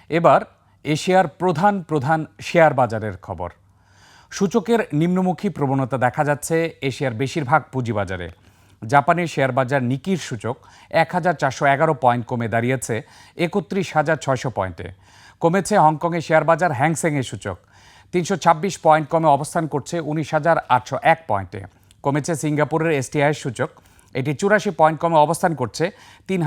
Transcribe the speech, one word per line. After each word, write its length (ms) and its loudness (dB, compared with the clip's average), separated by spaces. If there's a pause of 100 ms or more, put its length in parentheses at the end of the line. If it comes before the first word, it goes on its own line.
এবার 320 4 (440)
এশিয়ার 420 2
প্রধান 460 0 (160)
প্রধান 300 0 (220)
শেয়ার 320 4
বাজারের 440 -2
খবর। 320 -10 (840)
সূচকের 480 0 (140)
নিম্নমুখী 560 0
প্রবণতা 480 -2
দেখা 260 0
যাচ্ছে 320 -2 (260)
এশিয়ার 400 -4
বেশিরভাগ 400 0 (100)
পুঁজিবাজারে। 560 -4 (540)
জাপানের 460 2
শেয়ার 240 0
বাজার 320 0
নিকির 440 -2
সূচক 280 -6 (340)
এক 260 2
হাজার 260 0
চারশো 240 -2
এগারো 280 4 (100)
পয়েন্ট 220 2
কমে 220 -4
দাঁড়িয়েছে 480 -2 (420)
একত্রিশ 500 -2 (100)
হাজার 260 2
ছয়শো 340 -2
পয়েন্টে। 300 -6 (540)
কমেছে 360 2
হংকংয়ের 500 2
শেয়ার 220 2
বাজার 300 2
হ্যাংসেংয়ের 520 0
সূচক, 260 -10 (540)
তিনশো 260 -2
ছাব্বিশ 360 2 (120)
পয়েন্ট 240 4
কমে 280 2
অবস্থান 300 -4
করছে 280 -6 (160)
উনিশ 220 -4
হাজার 240 2 (120)
আটশো 340 0
এক 240 4
পয়েন্টে। 320 -6 (440)
কমেছে 320 -2
সিঙ্গাপুরের 640 0
এসটিআই 440 0
সূচক, 260 -6 (460)
এটি 240 -4
চুরাশি 400 2
পয়েন্ট 200 4
কমে 260 2
অবস্থান 300 0
করছে 300 -4 (420)
তিন 200 -2